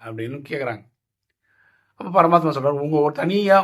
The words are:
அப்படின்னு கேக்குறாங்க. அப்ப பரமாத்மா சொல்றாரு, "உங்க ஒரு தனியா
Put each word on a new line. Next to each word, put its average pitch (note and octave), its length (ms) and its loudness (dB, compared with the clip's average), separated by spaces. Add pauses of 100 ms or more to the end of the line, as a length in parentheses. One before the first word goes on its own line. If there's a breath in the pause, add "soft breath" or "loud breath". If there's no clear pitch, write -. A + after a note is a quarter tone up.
அப்படின்னு A2+ 340 -12 (100)
கேக்குறாங்க. B2 340 -8 (1200)
அப்ப F#3+ 120 -12
பரமாத்மா E3+ 420 4
சொல்றாரு, C#3 300 -2
"உங்க D3+ 160 -2
ஒரு D3+ 140 0
தனியா G3 500 2